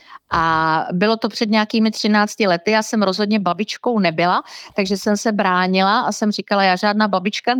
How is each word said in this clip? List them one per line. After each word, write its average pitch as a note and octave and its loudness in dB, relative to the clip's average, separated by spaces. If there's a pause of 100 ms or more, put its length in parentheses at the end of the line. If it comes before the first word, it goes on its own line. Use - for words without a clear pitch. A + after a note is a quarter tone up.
(320)
A D#3+ 2
bylo G#3 2
to A3+ -2
před G#3+ -4
nějakými A3 2
třinácti G#3+ 0
lety, F3 0
já A3 2
jsem G#3+ -2
rozhodně G#3 0
babičkou G3 -2
nebyla, F3 0 (320)
takže G3 -2
jsem G#3 0
se A3 -2
bránila F#3+ 2
a G#3 -2
jsem G#3 -2
říkala: G3+ -2
"Já F#3 4
žádná G#3 0
babička G3+ -2